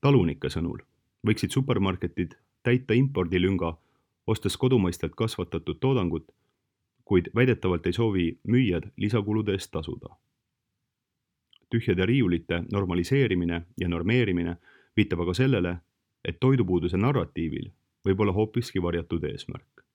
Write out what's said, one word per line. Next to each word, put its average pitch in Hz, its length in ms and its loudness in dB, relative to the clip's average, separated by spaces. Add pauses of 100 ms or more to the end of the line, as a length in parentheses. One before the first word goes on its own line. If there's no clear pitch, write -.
Talunike 107 500 2
sõnul - 320 -6 (440)
võiksid 104 240 0
supermarketid 95 840 -2 (280)
täita 123 320 2
impordilünga, 92 800 2 (520)
ostes 107 300 -2
kodumaistelt 95 580 0
kasvatatud 90 640 -4
toodangut, 92 520 -2 (720)
kuid 92 300 2
väidetavalt 104 500 2
ei 90 80 0
soovi 104 300 0 (260)
müüjad 107 380 2 (100)
lisakulude 104 560 0
eest 98 180 -6
tasuda. - 380 -8 (1600)
Tühjade 95 400 0
riiulite 87 640 0
normaliseerimine 90 880 0 (180)
ja 90 120 -4
normeerimine 87 680 0 (420)
viitab 92 240 2
aga 87 160 0
sellele, 104 380 2 (500)
et 82 160 -8
toidupuuduse 92 560 2
narratiivil 87 720 -2 (380)
võib 98 180 2
olla 98 80 0
hoopiski 110 480 -2
varjatud 85 480 -2
eesmärk. - 640 -14